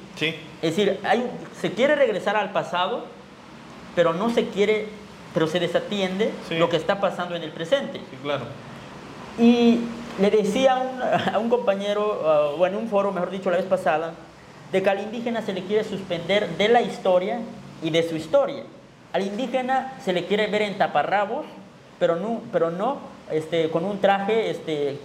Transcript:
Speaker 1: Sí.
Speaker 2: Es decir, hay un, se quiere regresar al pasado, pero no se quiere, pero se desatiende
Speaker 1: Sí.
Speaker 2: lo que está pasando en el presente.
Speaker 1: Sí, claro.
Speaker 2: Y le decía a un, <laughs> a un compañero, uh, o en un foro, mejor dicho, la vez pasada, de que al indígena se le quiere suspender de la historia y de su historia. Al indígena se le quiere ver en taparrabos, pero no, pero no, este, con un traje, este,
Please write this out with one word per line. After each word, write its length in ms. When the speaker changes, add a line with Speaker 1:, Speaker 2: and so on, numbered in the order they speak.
Speaker 1:
Sí. 180
Speaker 2:
Es 140
decir, 280
hay 160
un, 100
se 120
quiere 240
regresar 400
al 160
pasado, 520
pero 160
no 180
se 200
quiere, 360
pero 140
se 100
desatiende 720
Speaker 1:
Sí. 80
Speaker 2:
lo 120
que 80
está 240
pasando 340
en 80
el 80
presente. 480
Speaker 1:
Sí, 240
claro. 220
Speaker 2:
Y 440
le 100
decía 440
a 60
un, 220
<laughs> 320
a 60
un 80
compañero, 1080
uh, 40
o 80
en 80
un 120
foro, 220
mejor 200
dicho, 200
la 60
vez 100
pasada, 460
de 100
que 100
al 100
indígena 420
se 100
le 120
quiere 180
suspender 760
de 120
la 140
historia 580
y 80
de 180
su 60
historia. 480
Al 100
indígena 720
se 80
le 140
quiere 200
ver 160
en 160
taparrabos, 680
pero 160
no, 280
pero 180
no, 280
este, 400
con 140
un 160
traje, 500
este, 540